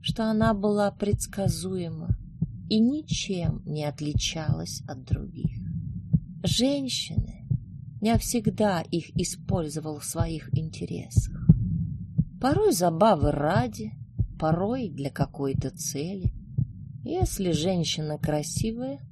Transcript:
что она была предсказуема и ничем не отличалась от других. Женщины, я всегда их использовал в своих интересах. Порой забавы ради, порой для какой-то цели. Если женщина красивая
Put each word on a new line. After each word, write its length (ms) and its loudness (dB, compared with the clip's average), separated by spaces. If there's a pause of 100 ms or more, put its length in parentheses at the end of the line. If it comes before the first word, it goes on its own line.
что 240 -2
она 280 6
была 380 4
предсказуема 1300 0 (520)
и 100 4
ничем 840 0
не 200 -4
отличалась 1000 -2
от 180 -10
других. 540 -4 (840)
Женщины, 1040 0 (540)
я 160 6
всегда 640 2
их 340 -2
использовал 840 -2
в 60 -12
своих 520 -2
интересах. 920 -2 (920)
Порой 320 4
забавы 580 6
ради, 600 0 (460)
порой 520 0
для 180 -4
какой-то 640 -2
цели. 640 -4 (680)
Если 500 0
женщина 680 0
красивая 840 -2 (120)